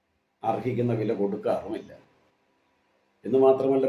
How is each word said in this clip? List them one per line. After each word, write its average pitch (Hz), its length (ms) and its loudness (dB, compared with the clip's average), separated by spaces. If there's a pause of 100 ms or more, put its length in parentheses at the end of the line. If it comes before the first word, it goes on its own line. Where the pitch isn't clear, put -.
(420)
അർഹിക്കുന്ന 117 560 -2
വില 107 200 -2
കൊടുക്കാറുമില്ല. - 720 -4 (1300)
എന്ന് 117 180 2
മാത്രമല്ല, 135 460 4